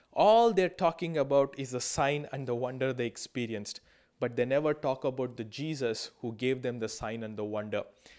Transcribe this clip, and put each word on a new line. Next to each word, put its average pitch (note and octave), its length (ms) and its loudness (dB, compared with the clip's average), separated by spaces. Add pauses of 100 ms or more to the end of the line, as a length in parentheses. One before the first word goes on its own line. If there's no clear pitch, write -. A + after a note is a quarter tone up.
(120)
all A3+ 400 6
they're F#3 160 4
talking E3 500 0
about C#3 400 4
is C3 140 -6
the B2+ 80 -2
sign D3 540 0
and C3+ 120 -6
the B2 100 -2
wonder B2+ 360 -2
they B2 140 -2
experienced, A2+ 760 -6 (400)
but A#2+ 160 -2
they B2 80 2
never D3 300 2
talk C3+ 320 -2
about B2+ 320 -4
the A2+ 80 -6
Jesus B2+ 720 -4
who A#2 140 -4
gave B2+ 300 -2
them B2 160 -4
the A2 100 -4
sign A2+ 340 -6
and G#2+ 140 -10
the G#2+ 80 -4
wonder. G#2+ 380 -4 (360)